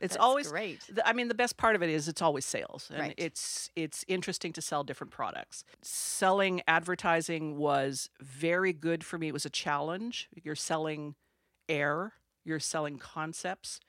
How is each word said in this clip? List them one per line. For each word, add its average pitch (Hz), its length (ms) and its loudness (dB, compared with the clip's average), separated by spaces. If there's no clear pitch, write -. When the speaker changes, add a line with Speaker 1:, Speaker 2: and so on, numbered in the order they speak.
Speaker 1:
It's 180 100 -2
Speaker 2:
That's - 100 2
Speaker 1:
always 262 280 6
Speaker 2:
great. 175 360 -4
Speaker 1:
the, 202 200 0
I 226 60 6
mean, 240 160 0
the 240 40 2
best 240 240 0
part 220 180 6
of 175 60 4
it 170 80 4
is 156 180 2
it's 165 140 -4
always 151 240 4
sales. - 460 -6
And 143 80 -6
Speaker 2:
Right. - 180 -4
Speaker 1:
it's, - 580 -6
it's 160 320 -4
interesting 185 460 -2
to 160 80 -8
sell 147 220 -2
different 147 260 -10
products. - 540 -8
Selling 190 840 2
advertising 165 880 2
was 139 540 2
very 165 500 2
good 160 320 0
for - 140 -6
me. 160 120 -2
It 143 40 -4
was 147 140 -4
a - 20 -8
challenge. 170 800 -2
You're 151 100 -4
selling 151 600 -2
air. 151 460 0
You're 160 160 -2
selling 147 400 -2
concepts. - 880 -8